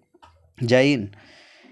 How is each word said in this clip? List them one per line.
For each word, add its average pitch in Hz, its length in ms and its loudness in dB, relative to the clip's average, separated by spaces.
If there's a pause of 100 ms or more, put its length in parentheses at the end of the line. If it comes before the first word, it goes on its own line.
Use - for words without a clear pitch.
(640)
జైన్, 123 440 0 (640)